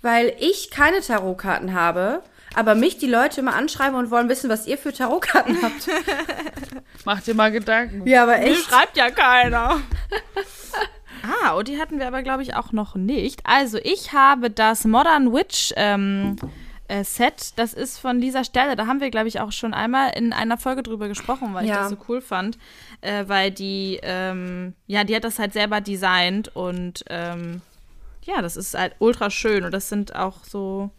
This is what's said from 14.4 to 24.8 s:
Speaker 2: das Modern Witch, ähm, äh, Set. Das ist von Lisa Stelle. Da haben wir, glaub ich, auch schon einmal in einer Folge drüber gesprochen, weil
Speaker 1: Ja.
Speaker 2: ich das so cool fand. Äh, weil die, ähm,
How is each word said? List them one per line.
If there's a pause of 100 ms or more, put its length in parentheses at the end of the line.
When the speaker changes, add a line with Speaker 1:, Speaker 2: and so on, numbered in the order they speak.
Speaker 2:
das
Modern
Witch,
ähm, (520)
äh,
Set.
Das
ist
von
Lisa
Stelle.
Da
haben
wir,
glaub
ich,
auch
schon
einmal
in
einer
Folge
drüber
gesprochen,
weil
Speaker 1:
Ja.
Speaker 2:
ich
das
so (120)
cool
fand. (440)
Äh,
weil
die,
ähm, (140)